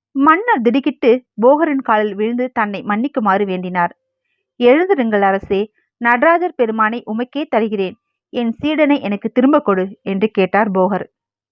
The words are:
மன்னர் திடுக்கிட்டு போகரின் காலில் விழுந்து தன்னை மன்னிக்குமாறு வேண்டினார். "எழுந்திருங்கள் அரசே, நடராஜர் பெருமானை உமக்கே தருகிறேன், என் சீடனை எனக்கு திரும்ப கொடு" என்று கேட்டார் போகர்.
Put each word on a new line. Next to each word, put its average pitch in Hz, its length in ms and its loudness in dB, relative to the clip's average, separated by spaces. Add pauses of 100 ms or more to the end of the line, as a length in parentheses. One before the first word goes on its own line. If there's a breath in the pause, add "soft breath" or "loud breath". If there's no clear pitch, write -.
(120)
மன்னர் 320 500 2
திடுக்கிட்டு 254 600 0 (120)
போகரின் 277 460 2
காலில் 214 340 0
விழுந்து 240 360 -4
தன்னை 208 320 -4
மன்னிக்குமாறு 208 640 -2
வேண்டினார். 180 440 -4 (640)
"எழுந்திருங்கள் 247 680 2
அரசே, 196 500 -2 (260)
நடராஜர் 311 580 2
பெருமானை 220 500 -2
உமக்கே 247 440 -6
தருகிறேன், 208 480 -2 (320)
என் 233 320 -4
சீடனை 294 400 0
எனக்கு 202 280 -4
திரும்ப 277 320 2
கொடு" 196 400 -2
என்று 196 260 -2
கேட்டார் 196 440 0
போகர். 190 340 0 (460)